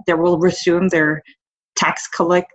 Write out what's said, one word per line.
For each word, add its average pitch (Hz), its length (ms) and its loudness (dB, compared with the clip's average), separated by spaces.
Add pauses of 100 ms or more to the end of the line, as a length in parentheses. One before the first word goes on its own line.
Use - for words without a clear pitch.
they 175 80 2
will 170 240 2
resume 175 500 0
their 156 340 0 (540)
tax - 320 -4
collect-, 175 460 -2